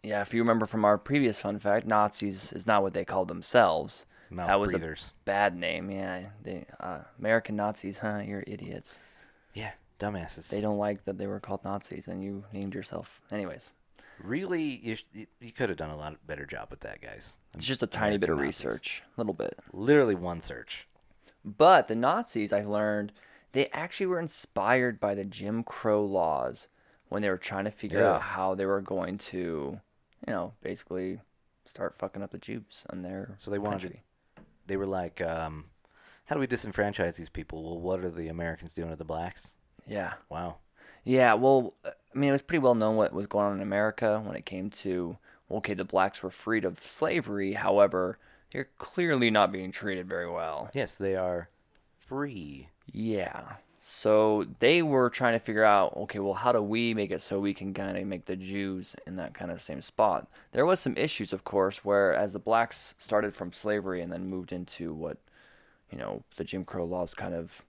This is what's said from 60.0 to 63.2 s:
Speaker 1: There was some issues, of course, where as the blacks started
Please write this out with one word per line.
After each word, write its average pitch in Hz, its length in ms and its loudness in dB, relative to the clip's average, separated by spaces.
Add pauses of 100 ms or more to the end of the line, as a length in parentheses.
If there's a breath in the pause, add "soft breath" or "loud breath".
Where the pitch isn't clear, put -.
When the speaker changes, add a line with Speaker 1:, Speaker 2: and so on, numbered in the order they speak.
Speaker 1:
There 143 160 4
was 185 120 4
some - 160 -2
issues, 113 380 -2
of 95 100 -6
course, 98 400 2
where 101 300 6
as 92 200 2
the 104 60 -4
blacks - 600 0
started 107 360 0